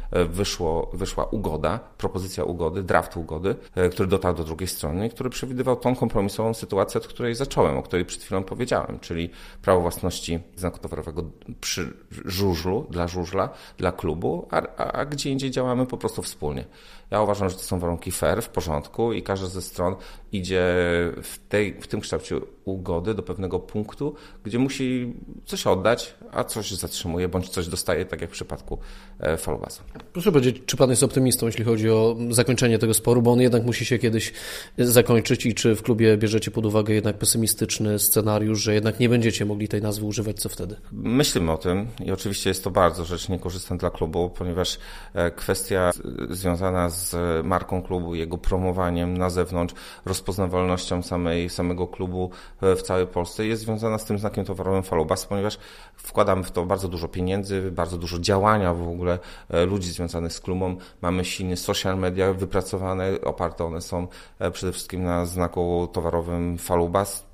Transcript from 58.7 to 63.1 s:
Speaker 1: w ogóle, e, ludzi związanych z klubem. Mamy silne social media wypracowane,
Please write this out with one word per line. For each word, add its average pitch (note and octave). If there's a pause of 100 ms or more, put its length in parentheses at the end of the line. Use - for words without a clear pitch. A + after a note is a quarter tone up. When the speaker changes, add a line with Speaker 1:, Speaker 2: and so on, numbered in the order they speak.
Speaker 1:
w E2+
ogóle, F2 (300)
e, E2+
ludzi F#2
związanych E2+
z -
klubem. F#2 (240)
Mamy F2+
silne F2+
social G2
media F#2
wypracowane, F#2